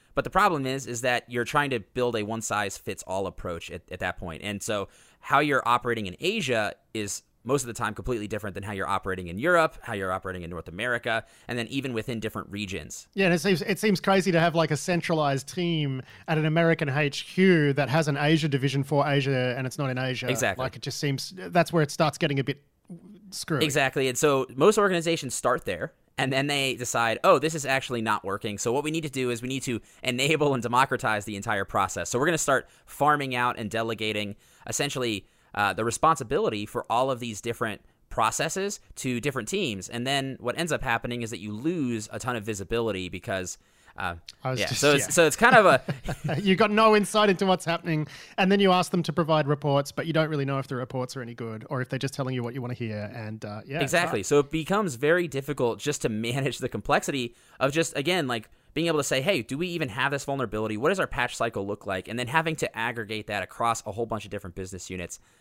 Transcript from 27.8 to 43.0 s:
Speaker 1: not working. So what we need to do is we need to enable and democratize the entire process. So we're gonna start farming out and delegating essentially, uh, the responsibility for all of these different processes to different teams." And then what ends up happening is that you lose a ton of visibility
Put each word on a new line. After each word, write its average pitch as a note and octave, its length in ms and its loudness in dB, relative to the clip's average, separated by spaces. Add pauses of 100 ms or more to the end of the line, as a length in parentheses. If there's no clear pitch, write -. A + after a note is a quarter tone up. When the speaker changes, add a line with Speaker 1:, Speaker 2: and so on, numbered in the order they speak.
Speaker 1:
not A2 200 0
working. G2+ 360 -4
So A#2+ 120 0
what C#3+ 120 2
we D#3 80 -2
need E3 100 -2
to D3 80 -6
do B2+ 220 -2
is A2+ 100 -4
we B2 60 -8
need C3+ 160 -4
to A2+ 180 -2 (220)
enable C#3+ 500 2
and B2 80 0
democratize A#2+ 640 0
the G#2+ 100 -8
entire G2+ 300 -2
process. F#2+ 460 0
So A#2+ 80 0
we're D3 80 2
gonna E3 100 2
start - 320 0 (160)
farming C#3+ 480 2
out B2 240 0
and A2 120 -6
delegating G#2+ 640 -2 (320)
essentially, B2 580 -2 (300)
uh, G2+ 180 2
the A2+ 100 -2
responsibility C3 840 0
for - 200 -6
all B2+ 220 2
of B2 100 -4
these A#2 220 -8
different A2+ 400 -4 (280)
processes D#3+ 680 -2 (180)
to B2 220 -2
different B2+ 280 -4
teams." B2 420 -4
And A#2+ 160 -6
then C3+ 340 -2
what A#2+ 160 -4
ends E3 160 -2
up C3 120 -2
happening A#2+ 400 -2
is A2 80 -6
that G#2 80 -8
you G#2 120 -8
lose B2 600 -2
a A2 80 -10
ton B2 160 -4
of G#2+ 80 -6
visibility G2+ 640 -2